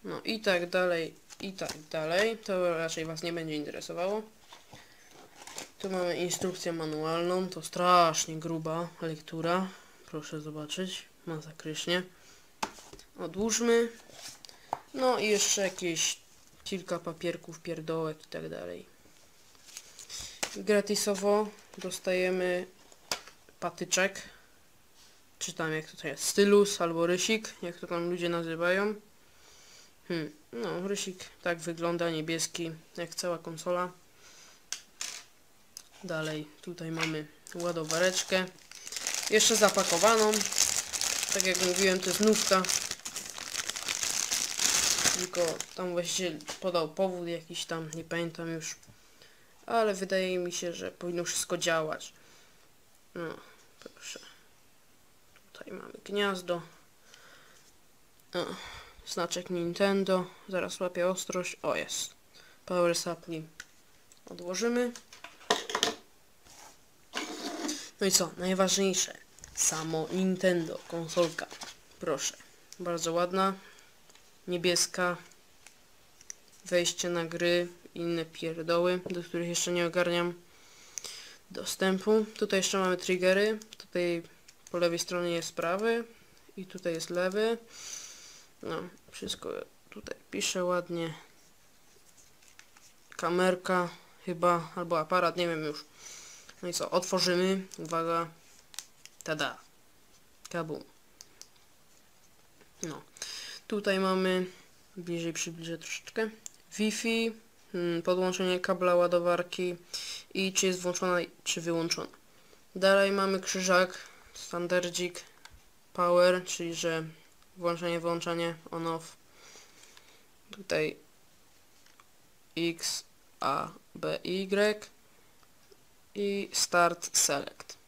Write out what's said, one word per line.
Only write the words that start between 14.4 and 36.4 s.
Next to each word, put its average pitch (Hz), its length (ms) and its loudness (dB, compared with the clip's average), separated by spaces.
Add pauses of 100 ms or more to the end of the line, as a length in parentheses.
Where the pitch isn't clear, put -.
No 254 240 4
i 214 100 2
jeszcze 202 340 4
jakieś 180 560 0 (460)
kilka 180 340 -4
papierków, 170 600 -6
pierdołek 160 640 -4
i - 60 -20
tak 160 200 -8
dalej. - 380 -10 (1700)
Gratisowo 202 920 2 (300)
dostajemy 185 880 0 (920)
patyczek. 185 640 0 (1160)
Czy - 140 -6
tam 160 200 -2
jak 156 180 -4
to - 180 -10
jest, - 160 -6
stylus 202 560 8
albo 170 260 2
rysik, 214 560 2
jak 175 140 -8
to 180 100 -10
tam 175 240 -2
ludzie 175 180 0
nazywają. 170 680 2 (1120)
Hmm, 165 240 -2 (200)
no, 196 360 -4
rysik 196 360 -4 (180)
tak 170 160 -2
wygląda, 170 520 -2
niebieski, 160 600 -2 (260)
jak 170 180 -8
cała 175 240 -2
konsola. 175 540 -4 (2000)
Dalej, 156 420 -4 (160)